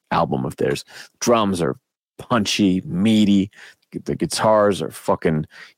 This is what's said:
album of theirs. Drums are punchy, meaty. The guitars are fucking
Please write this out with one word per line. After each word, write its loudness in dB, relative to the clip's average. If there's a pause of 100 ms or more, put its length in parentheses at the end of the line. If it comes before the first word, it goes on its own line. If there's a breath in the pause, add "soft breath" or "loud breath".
(100)
album -2
of -8
theirs. -4 (360 loud breath)
Drums 2
are -4 (400)
punchy, 0
meaty. 2 (420 loud breath)
The -6
guitars 2
are -6
fucking -2 (320 loud breath)